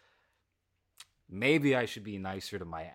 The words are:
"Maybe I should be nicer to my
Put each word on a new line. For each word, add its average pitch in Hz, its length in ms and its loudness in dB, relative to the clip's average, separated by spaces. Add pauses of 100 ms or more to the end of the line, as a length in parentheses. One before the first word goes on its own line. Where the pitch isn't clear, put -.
(1300)
"Maybe 135 460 4
I 123 120 2
should 104 180 -8
be 101 140 -6
nicer 95 400 -6
to 92 60 -8
my 80 200 -8 (100)